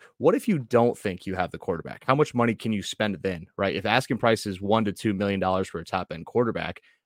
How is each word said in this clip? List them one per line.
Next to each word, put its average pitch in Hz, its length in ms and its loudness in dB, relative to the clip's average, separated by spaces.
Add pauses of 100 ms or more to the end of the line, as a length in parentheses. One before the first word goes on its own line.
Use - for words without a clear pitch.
(180)
What 151 160 4
if - 140 -2
you 185 100 4
don't 117 400 2
think 92 280 -4
you 95 80 -4
have 90 160 -2
the - 80 -10
quarterback? - 480 -6
How 131 80 4
much 147 200 2
money 117 200 2
can 113 180 -4
you 101 100 -2
spend 101 400 -2
then, 90 240 -4 (100)
right? 95 180 0
If 95 120 -4
asking 120 320 0
price 113 280 2
is 95 140 -6
one 104 240 2
to 101 80 -2
two 104 220 -2
million 98 260 0
dollars 92 280 0
for 82 120 -8
a 87 40 -12
top 90 280 -6
end 82 140 -12
quarterback, 90 560 -2 (240)